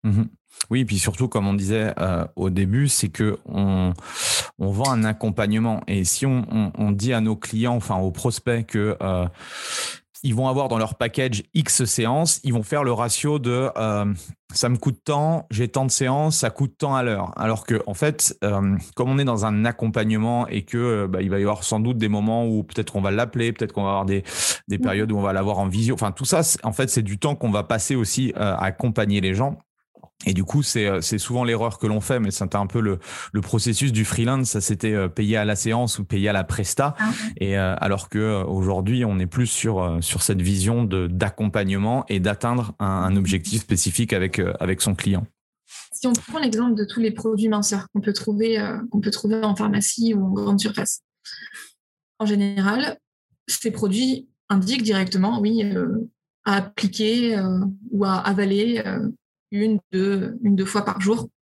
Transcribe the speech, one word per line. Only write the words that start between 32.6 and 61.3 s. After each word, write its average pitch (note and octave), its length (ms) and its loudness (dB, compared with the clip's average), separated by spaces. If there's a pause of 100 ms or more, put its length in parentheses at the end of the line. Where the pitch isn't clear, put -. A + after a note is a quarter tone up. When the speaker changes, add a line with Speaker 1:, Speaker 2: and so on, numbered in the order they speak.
Speaker 1:
peu A#2 120 -2
le, G2+ 200 0 (340)
le G#2 80 0
processus A#2+ 500 0
du A2 140 2
freelance, B2 460 0
ça, G#2 100 -2
c'était, G#2+ 320 0
euh, G2 160 0
payé G#2+ 260 0
à G#2+ 80 2
la G#2 140 0
séance A2+ 420 0
ou G2+ 60 -4
payé G2+ 240 0
à G#2 40 2
la F#2+ 120 0
presta. C#3 520 -2
Speaker 2:
Ah A3 120 0
ouais. A3 280 -4
Speaker 1:
Et, G2 200 0
euh, F#2+ 220 2
alors G2 280 -2
que, - 100 -4
euh, G#2+ 280 0
aujourd'hui, F#2+ 580 0
on G2+ 160 0
est F#2 80 0
plus B2 180 0
sur, A2 380 0
euh, E2+ 160 0
sur E2+ 220 -2
cette G2 200 2
vision G2 440 2
de, F#2 220 0
d'accompagnement G2+ 1000 0
et G2 140 0
d'atteindre G#2+ 580 0
un, G2+ 60 -2
un F#2+ 320 2
objectif G2 440 0
spécifique G#2 520 0
avec, F#2+ 260 0
euh, F2+ 220 0
avec F#2 180 -2
son G2 160 0
client. G2 320 0 (640)
Speaker 2:
Si - 160 -4
on A#3+ 60 4
prend - 260 -4
l'exemple A#3+ 360 0
de G#3 100 0
tous A#3 160 -6
les A3 100 0
produits A3 380 -2
minceurs G3+ 440 -2
qu'on G#3 60 0
peut G3+ 140 -2
trouver, A3 440 0
euh, G#3 200 -4 (140)
qu'on G#3+ 100 0
peut G#3 100 -2
trouver A3 320 0
en G#3+ 120 2
pharmacie G#3+ 580 0
ou G3 120 2
en F#3 60 0
grande G3+ 300 2
surface, G#3+ 400 -4 (1160)
en A3 60 -2
général, G3+ 720 2 (500)
ces - 220 -2
produits A#3 600 0 (180)
indiquent G#3 360 2
directement, G3 580 2
oui, A3 240 2
euh, G3 440 -2 (360)
à G3+ 100 4
appliquer, G#3+ 840 0
euh, F#3 220 2 (320)
ou G3 140 2
à F#3+ 80 2
avaler, G3+ 720 2
euh, F#3+ 240 -2 (540)
une, A3 160 2 (120)
deux, G3 520 0
une, G3+ 120 6
deux F#3+ 100 2
fois G3+ 180 0
par G3+ 180 -4
jour. G#3 280 2 (120)